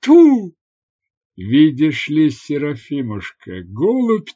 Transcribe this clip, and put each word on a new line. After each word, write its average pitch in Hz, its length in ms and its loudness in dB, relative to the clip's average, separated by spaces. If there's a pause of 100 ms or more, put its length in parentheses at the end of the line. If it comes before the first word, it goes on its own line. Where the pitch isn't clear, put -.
Тьфу!» 269 540 4 (800)
«Видишь 139 760 0
ли, 151 200 0
Серафимушка, 123 1300 -10
голубь 214 720 -4